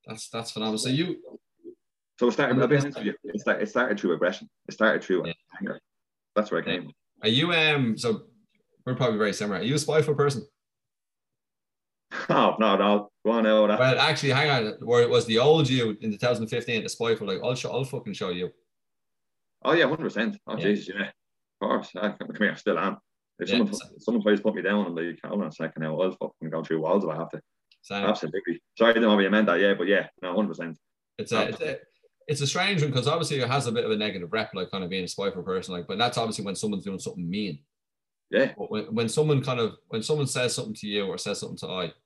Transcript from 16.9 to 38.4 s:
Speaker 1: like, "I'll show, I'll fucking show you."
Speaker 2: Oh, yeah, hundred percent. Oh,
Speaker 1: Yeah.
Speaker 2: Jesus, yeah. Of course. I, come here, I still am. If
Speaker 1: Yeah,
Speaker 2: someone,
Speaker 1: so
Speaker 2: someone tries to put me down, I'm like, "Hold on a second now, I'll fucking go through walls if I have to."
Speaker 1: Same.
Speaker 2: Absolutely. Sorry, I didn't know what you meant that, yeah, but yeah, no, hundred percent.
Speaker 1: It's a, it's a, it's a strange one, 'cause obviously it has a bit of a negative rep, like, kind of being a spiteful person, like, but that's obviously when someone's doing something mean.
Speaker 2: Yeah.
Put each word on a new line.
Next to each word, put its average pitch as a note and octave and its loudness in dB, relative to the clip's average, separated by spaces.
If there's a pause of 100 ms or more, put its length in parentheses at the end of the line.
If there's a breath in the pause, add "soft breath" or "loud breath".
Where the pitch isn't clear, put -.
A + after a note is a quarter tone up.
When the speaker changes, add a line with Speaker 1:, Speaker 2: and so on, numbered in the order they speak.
Speaker 1:
like, F#2+ -2
"I'll B2 0
show, - -6
I'll C3 -2
fucking G2+ -8
show F#2+ -4
you." F2+ -4 (1120)
Speaker 2:
Oh, C3+ 2
yeah, E3 6
hundred D3+ -2
percent. G#2 -2
Oh, A2 -6
Speaker 1:
Yeah. E2 -6
Speaker 2:
Jesus, G2 0
yeah. - -6
Of - -16 (480)
course. G#2+ -2
I, G2 -2
come - -12
here, F#2 2
I - -6
still F2 0
am. F#2+ -2 (420)
If F2+ -6
Speaker 1:
Yeah, A#2+ 2
Speaker 2:
someone, G#2 2
Speaker 1:
so - -8 (140)
Speaker 2:
someone A2+ -2
tries G#2 4
to - -6
put G#2+ 0
me F2+ -6
down, G2+ 0
I'm E2+ -6
like, E2 -4
"Hold F#2+ -4
on D#2+ -4
a D#2 -10
second D#2+ -6
now, D#2 -4
I'll F#2 2
fucking - -10
go D#2+ -4
through D#2+ 0
walls F#2 2
if D#2+ -2
I D#2 -4
have D#2+ -8
to." D#2 -10 (420)
Speaker 1:
Same. G2 -6
Speaker 2:
Absolutely. F2 -2 (180)
Sorry, A2+ 6
I A2+ 6
didn't A#2 4
know G#2 8
what G2 4
you F#2+ 4
meant G#2+ 4
that, F2 4
yeah, G2 4
but F2 -2
yeah, G2 2 (140)
no, F2+ -6
hundred G2+ 0
percent. E2 -10 (400)
Speaker 1:
It's G#2+ -6
a, - 0
it's - -8
a, D3 -6 (500)
it's C#3 -2
a C#3 0
strange F3+ 0
one, C#3+ 0
'cause B2+ 0
obviously D#3 0
it A#2 0
has C3+ 0
a A2+ -2
bit A2+ 0
of A2 -2
a G#2+ 2
negative F#2+ -4
rep, A2 -2
like, F#2 -6
kind G2 -6
of E2+ -6
being F#2 -4
a E2+ -8
spiteful F#2+ -4
person, F#2 -6
like, F2 -8
but G2 -6
that's A#2+ 0
obviously A2 -4
when G2 -6
someone's G2+ -6
doing F#2+ -8
something F2 -8
mean. F#2+ -6 (720)
Speaker 2:
Yeah. B2+ 2